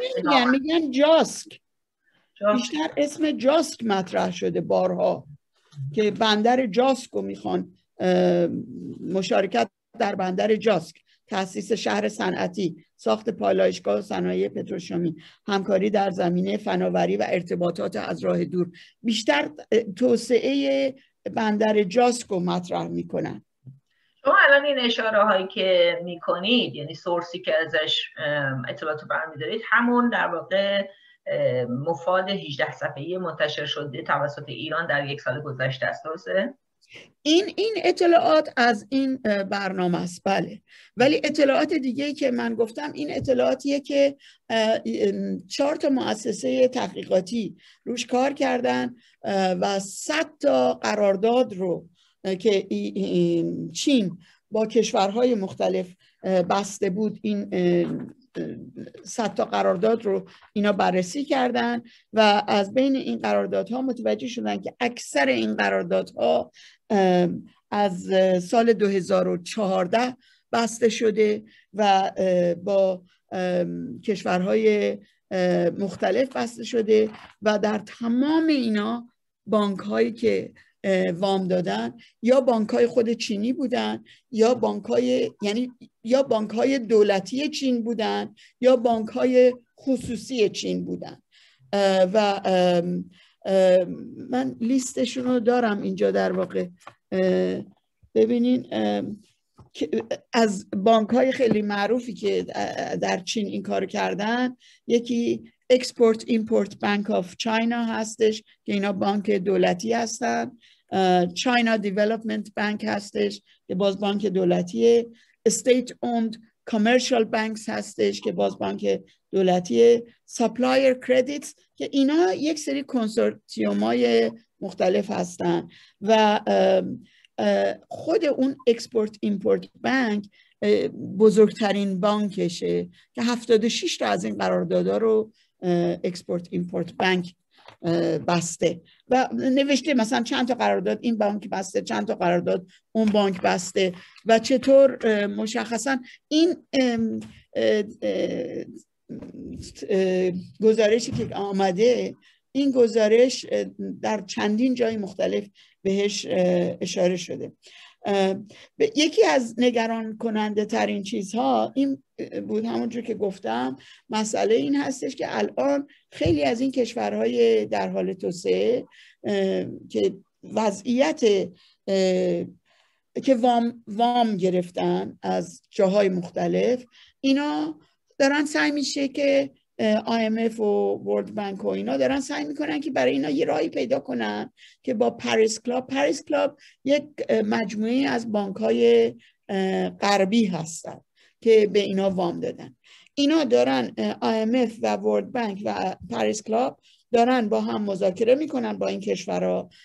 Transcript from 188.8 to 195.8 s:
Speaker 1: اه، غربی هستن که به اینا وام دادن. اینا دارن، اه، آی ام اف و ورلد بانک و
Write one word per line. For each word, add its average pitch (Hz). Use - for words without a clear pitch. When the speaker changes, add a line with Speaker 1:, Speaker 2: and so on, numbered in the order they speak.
Speaker 1:
اه، 190
غربی 202
هستن -
که 220
به 208
اینا 196
وام 175
دادن. 165
اینا 294
دارن، 247
اه، 214
آی 233
ام 220
اف 226
و 220
ورلد 208
بانک 208
و 190